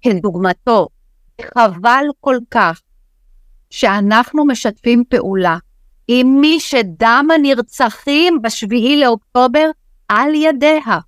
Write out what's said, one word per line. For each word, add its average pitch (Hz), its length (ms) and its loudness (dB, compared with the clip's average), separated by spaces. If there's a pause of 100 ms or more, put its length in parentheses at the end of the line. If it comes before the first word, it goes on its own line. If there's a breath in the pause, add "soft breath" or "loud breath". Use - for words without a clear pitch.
כדוגמתו. 190 840 0 (540)
חבל 233 640 0 (140)
כל 262 180 -2 (140)
כך 175 300 0 (880)
שאנחנו 214 760 0
משתפים 240 640 0
פעולה 185 480 -2 (500)
עם 254 200 2 (140)
מי 311 180 2
שדם 233 760 0
הנרצחים 285 1040 -2
בשביעי 226 580 -2
לאוקטובר 254 680 0 (400)
על 269 260 0
ידיה. 294 720 0